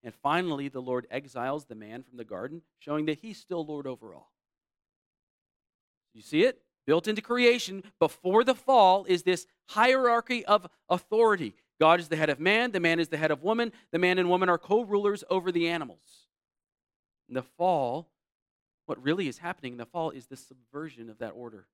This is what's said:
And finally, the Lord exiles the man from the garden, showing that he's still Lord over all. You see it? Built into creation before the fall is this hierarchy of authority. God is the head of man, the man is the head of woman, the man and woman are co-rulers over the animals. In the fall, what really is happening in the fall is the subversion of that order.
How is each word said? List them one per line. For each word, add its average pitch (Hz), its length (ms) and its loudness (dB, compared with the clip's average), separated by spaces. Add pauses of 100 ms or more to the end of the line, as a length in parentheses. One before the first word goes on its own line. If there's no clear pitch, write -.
And 117 100 -16
finally, 147 540 -2
the 131 140 -10
Lord 123 280 -4
exiles 131 540 -8
the 117 100 -18
man 110 300 -16
from 127 140 -20
the 117 60 -12
garden, 117 380 -12 (160)
showing 151 280 -6
that 156 120 -4
he's 220 200 -16
still 170 260 -8
Lord 147 220 -10
over 113 280 -14
all. - 160 -20 (1800)
You 110 80 -20
see 156 220 0
it? 262 160 -2 (260)
Built 165 220 0
into 214 120 -4
creation 240 640 0 (160)
before 190 460 2
the 254 100 2
fall 202 520 6
is 185 180 0
this 180 220 0 (240)
hierarchy 240 720 2
of 190 240 2 (200)
authority. 190 680 0 (260)
God 160 180 6
is 165 100 -8
the 160 80 -2
head 156 140 0
of 135 80 -2
man, 214 320 2
the 196 80 -2
man 170 220 2
is 160 80 -2
the 156 80 -6
head 156 160 0
of 143 100 -4
woman, 226 300 0 (180)
the 165 80 -2
man 180 200 2
and 175 120 2
woman 180 180 2
are 175 100 4
co-rulers 202 720 0
over 185 220 -2
the 170 180 0
animals. 151 600 -8 (1000)
In 123 60 -18
the 127 80 -4
fall, 160 680 -4 (760)
what 123 180 -10
really 160 240 -2
is 127 120 -8
happening 160 340 -12
in 123 60 -16
the 117 80 -12
fall 165 240 -6
is 127 160 -18
the 135 100 -18
subversion 131 720 -18
of 107 80 -20
that 113 120 -10
order. 110 440 -18